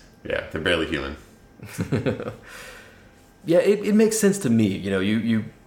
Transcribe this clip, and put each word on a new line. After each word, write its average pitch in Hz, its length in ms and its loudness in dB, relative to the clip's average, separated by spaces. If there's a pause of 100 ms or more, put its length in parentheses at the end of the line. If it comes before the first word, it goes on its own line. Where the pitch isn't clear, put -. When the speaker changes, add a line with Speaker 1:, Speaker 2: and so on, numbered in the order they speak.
(260)
Speaker 1:
Yeah, - 260 -4
they're 80 100 -6
barely 80 260 0
human. 71 280 -4 (760)
Speaker 2:
<laughs> 117 400 -4 (1120)
Yeah, 165 140 2
it, 196 260 4
it 208 120 2
makes 220 240 4
sense 196 200 2
to 123 120 0
me. 110 160 4
You 95 240 -2
know, 95 80 0
you, 104 180 0
you, 110 280 0 (220)